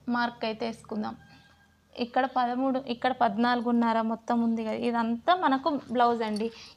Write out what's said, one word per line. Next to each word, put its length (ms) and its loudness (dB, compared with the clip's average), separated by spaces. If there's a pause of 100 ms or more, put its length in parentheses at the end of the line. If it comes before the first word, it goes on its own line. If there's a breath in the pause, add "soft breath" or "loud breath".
మార్క్ 360 -2
అయితే 220 -4
వేసుకుందాం. 500 -8 (840 loud breath)
ఇక్కడ 380 0
పదమూడు, 420 0 (160)
ఇక్కడ 180 0
పద్నాలుగున్నర 880 2
మొత్తం 420 0
ఉంది 220 0
కదా, 140 -4 (100)
ఇదంతా 460 0
మనకు 460 0 (120)
blouse 300 4
అండి. 280 -2 (260 loud breath)